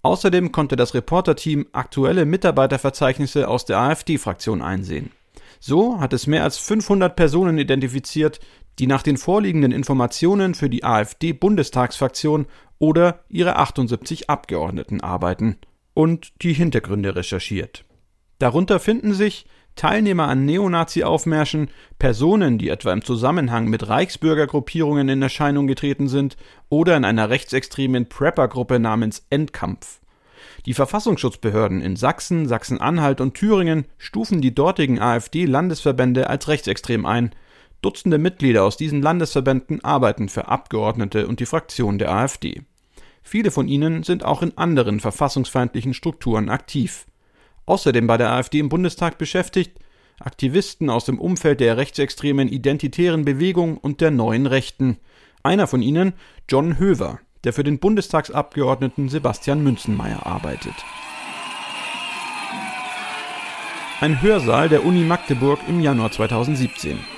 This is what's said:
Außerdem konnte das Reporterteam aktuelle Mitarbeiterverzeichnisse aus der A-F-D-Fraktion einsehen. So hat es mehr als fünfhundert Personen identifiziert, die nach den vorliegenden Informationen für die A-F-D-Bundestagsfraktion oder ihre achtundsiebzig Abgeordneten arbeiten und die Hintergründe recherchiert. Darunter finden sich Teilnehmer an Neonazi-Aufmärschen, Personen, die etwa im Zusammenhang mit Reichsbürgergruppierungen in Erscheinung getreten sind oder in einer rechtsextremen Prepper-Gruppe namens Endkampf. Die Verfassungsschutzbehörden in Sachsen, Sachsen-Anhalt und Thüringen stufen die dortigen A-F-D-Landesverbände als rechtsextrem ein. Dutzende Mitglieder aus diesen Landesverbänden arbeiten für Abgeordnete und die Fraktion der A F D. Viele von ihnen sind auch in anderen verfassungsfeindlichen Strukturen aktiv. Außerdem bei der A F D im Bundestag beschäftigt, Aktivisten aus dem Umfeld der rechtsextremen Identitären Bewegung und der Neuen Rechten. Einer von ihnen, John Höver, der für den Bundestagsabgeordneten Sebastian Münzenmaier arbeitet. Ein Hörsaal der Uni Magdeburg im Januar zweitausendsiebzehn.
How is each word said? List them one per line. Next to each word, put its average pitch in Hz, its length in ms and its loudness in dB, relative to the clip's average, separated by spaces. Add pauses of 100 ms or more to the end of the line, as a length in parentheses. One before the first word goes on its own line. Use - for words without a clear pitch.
Außerdem 180 460 2
konnte 147 240 0
das 120 200 0
Reporterteam 156 760 0
aktuelle 143 540 0
Mitarbeiterverzeichnisse 139 1200 0
aus 120 160 -2
der 95 140 -2
A-F-D-Fraktion 117 840 -2
einsehen. 90 500 -6 (500)
So 196 400 2
hat 131 100 -2
es - 160 -2
mehr 156 160 2
als - 140 -2
fünfhundert 196 580 0
Personen 165 420 2
identifiziert, 139 840 0 (380)
die 127 80 0
nach 135 140 2
den 143 140 2
vorliegenden 175 560 2
Informationen 143 840 0
für 143 140 -2
die - 140 -2
A-F-D-Bundestagsfraktion 147 1600 0 (320)
oder 170 500 4
ihre 175 260 0
achtundsiebzig - 760 -2
Abgeordneten 87 680 -4
arbeiten 90 560 -2 (380)
und 165 480 0
die 170 100 2
Hintergründe 104 640 0
recherchiert. 92 680 -6 (540)
Darunter 170 420 2
finden 214 320 0
sich 202 320 0 (300)
Teilnehmer 196 520 2
an 135 180 2
Neonazi-Aufmärschen, 160 1200 0 (280)
Personen, 135 640 2
die 85 100 -2
etwa 90 240 -2
im 110 100 -2
Zusammenhang 120 640 0
mit 110 200 -2
Reichsbürgergruppierungen 147 1200 0
in 135 120 0
Erscheinung 143 440 0
getreten 139 420 -2
sind 139 300 -2 (320)
oder 165 260 4
in 131 100 2
einer 110 260 2
rechtsextremen 127 760 -2
Prepper-Gruppe 127 720 0
namens 110 520 0
Endkampf. - 680 -4 (680)
Die 123 80 -2
Verfassungsschutzbehörden 117 1040 0
in 98 140 -4
Sachsen, 147 520 0
Sachsen-Anhalt 135 720 0
und 131 140 0
Thüringen 175 520 2 (120)
stufen 202 440 -2
die 127 120 2
dortigen 139 460 2
A-F-D-Landesverbände 131 1300 2
als - 180 -4
rechtsextrem 110 600 -2
ein. 120 240 0 (500)
Dutzende - 380 2
Mitglieder 135 440 4
aus 104 140 2
diesen 147 240 -2
Landesverbänden 143 840 0
arbeiten 123 460 0
für - 200 -8
Abgeordnete 110 800 -2
und 120 120 -4
die 123 80 -4
Fraktion 110 500 -2
der 87 140 0
A 110 140 0
F - 120 -6
D. - 240 -8 (640)
Viele 214 260 0
von 131 180 0
ihnen 160 360 0
sind 151 200 -2
auch 147 200 -2
in 170 140 -4
anderen 131 420 2
verfassungsfeindlichen 127 920 -2
Strukturen 110 560 -2
aktiv. - 580 -4 (580)
Außerdem 123 420 2
bei 117 100 4
der 117 140 2
A 123 80 2
F 127 80 -4
D 147 120 0
im 147 100 0
Bundestag 170 480 -2
beschäftigt, 175 600 -2 (400)
Aktivisten 147 680 -2
aus 117 140 2
dem - 160 -2
Umfeld 165 400 2
der 117 160 4
rechtsextremen 139 720 0
Identitären 147 800 0
Bewegung 165 520 0
und 143 220 -4
der 156 120 4
Neuen 120 360 2
Rechten. 131 500 0 (460)
Einer 185 240 4
von 127 140 0
ihnen, 165 320 2 (340)
John 143 300 2
Höver, 175 420 0 (240)
der 120 80 0
für 147 120 -2
den 143 160 0
Bundestagsabgeordneten 143 1300 0
Sebastian 143 520 -2
Münzenmaier 110 640 -2
arbeitet. - 500 -8 (3250)
Ein 143 220 0
Hörsaal 156 480 2
der 151 160 4
Uni 175 180 4
Magdeburg 143 640 0
im 170 140 0
Januar 123 300 2
zweitausendsiebzehn. 120 880 -2 (180)